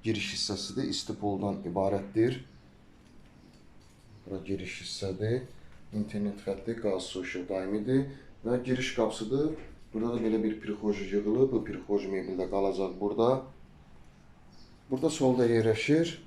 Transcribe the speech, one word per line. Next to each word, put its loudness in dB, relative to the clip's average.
giriş 0
hissəsidir, -4
isti -4
poldan -2
ibarətdir. 2
Bura -8
giriş -6
hissədir. -4
İnternet -2
xətti, -4
qaz, 0
su, -6
işıq -6
daimidir 0
və 2
giriş -2
qapısıdır. 0
Burada 0
da -2
belə 2
bir 0
prixoji -2
yığılıb. 4
Bu 2
prixoji -2
mebel -2
də -2
qalacaq 0
burada. 4
Burada 2
solda 6
yerləşir 4